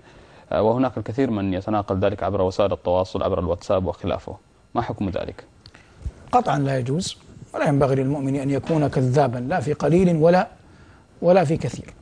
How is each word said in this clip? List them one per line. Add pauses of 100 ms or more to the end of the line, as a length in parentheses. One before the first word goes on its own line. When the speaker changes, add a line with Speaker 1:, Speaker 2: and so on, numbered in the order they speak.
(520)
Speaker 1:
آه،
وهناك
الكثير
من
يتناقل
ذلك
عبر
وسائل
التواصل،
عبر
الواتساب
وخلافه، (400)
ما
حكم
ذلك؟ (880)
Speaker 2:
قطعاً
لا
يجوز، (360)
ولا
ينبغي
للمؤمن
أن
يكون
كذاباً،
لا
في
قليل
ولا، (760)
ولا
في
كثير.